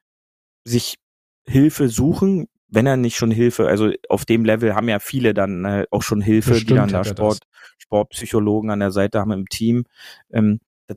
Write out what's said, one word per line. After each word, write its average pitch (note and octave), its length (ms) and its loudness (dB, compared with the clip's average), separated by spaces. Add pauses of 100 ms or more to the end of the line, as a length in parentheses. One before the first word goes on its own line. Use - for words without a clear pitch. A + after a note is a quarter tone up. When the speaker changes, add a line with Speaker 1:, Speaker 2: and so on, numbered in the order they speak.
(640)
Speaker 1:
sich A#2+ 320 -2 (480)
Hilfe C#3 440 2
suchen, D#3+ 580 0 (260)
wenn A2+ 140 2
er C3+ 100 2
nicht A#2+ 200 0
schon A2+ 160 2
Hilfe, A2+ 340 2
also G2+ 240 2 (180)
auf - 160 -2
dem A2+ 200 0
Level A2 320 0
haben A2+ 120 -2
ja G#2 120 -2
viele A#2+ 340 -2
dann, G2 300 -4
äh, G2+ 260 -2
auch G#2 120 -2
schon G#2 180 -2
Hilfe, A2 300 2
die A#2+ 40 4
Speaker 2:
Bestimmt A2+ 240 2
Speaker 1:
dann G#2 120 2
da F#2 100 0
Speaker 2:
hat G2+ 60 -4
er G2+ 100 -6
Speaker 1:
Sport-, G#2+ 240 -2
Speaker 2:
das. - 80 -20 (300)
Speaker 1:
Sportpsychologen G#2+ 920 -2
an G#2 80 -2
der G2+ 140 0
Seite G2+ 260 -2
haben G#2 140 -2
im G2 140 -4
Team. A#2 400 -2 (440)
Ähm, G#2+ 300 2 (260)
da, G#2 100 -12